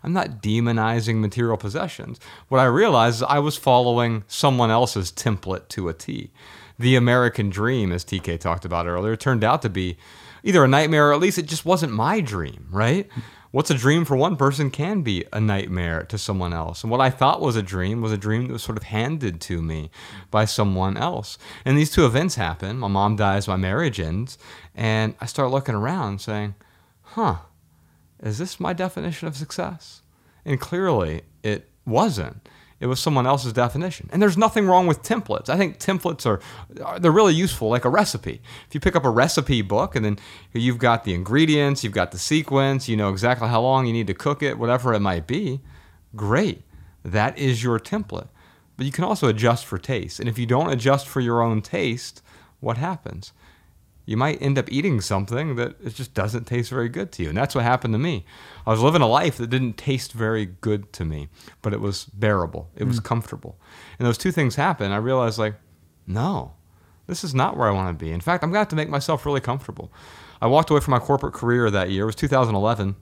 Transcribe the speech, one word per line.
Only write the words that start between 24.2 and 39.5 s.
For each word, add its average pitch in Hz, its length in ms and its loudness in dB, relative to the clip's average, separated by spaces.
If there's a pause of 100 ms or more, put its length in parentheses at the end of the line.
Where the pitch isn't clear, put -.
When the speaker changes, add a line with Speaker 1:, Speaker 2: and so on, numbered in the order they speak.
Speaker 1:
And 110 440 0
I 117 60 -10
start 127 240 -2
looking 135 260 -2
around 110 460 -2
saying, 104 320 -6 (480)
"Huh, 156 360 -2 (840)
is 107 160 -6
this 180 220 -10
my 180 140 -2
definition 170 540 -6
of 147 80 -8
success?" - 680 -10 (420)
And 139 160 -2
clearly 113 640 0 (180)
it - 280 -4 (180)
wasn't. 113 600 0 (320)
It 123 80 -4
was 127 140 -2
someone 135 260 2
else's 127 240 0
definition. 123 600 -2
And 185 80 4
there's 190 160 6
nothing 214 280 4
wrong 180 220 6
with 156 160 2
templates. - 460 -2
I 156 80 0
think 190 220 0
templates 180 460 -2
are, - 140 2 (420)
are, 170 160 -8
they're 170 140 6
really 190 220 8
useful, 160 340 0
like 120 160 2
a 123 60 2
recipe. 135 500 0 (300)
If - 40 -16
you 147 60 -4
pick 180 160 0
up 147 80 4
a 131 60 4
recipe 127 520 2